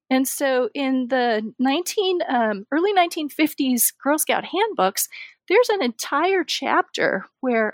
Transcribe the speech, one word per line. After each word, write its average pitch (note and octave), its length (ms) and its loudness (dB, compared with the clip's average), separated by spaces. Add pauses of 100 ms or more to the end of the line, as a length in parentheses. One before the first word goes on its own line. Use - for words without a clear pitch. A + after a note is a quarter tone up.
And C4 180 2
so C4 460 0
in C4 340 -2
the A#3 500 0
nineteen, F4 720 0
um, A3 420 0
early E4+ 220 2
nineteen F4 380 0
fifties C4+ 640 0 (100)
Girl D4+ 160 0
Scout - 240 -2
handbooks, D#4+ 640 0 (400)
there's A#4 220 4
an G4+ 120 -2
entire E4 600 0
chapter B3+ 840 -2 (140)
where, A3+ 340 0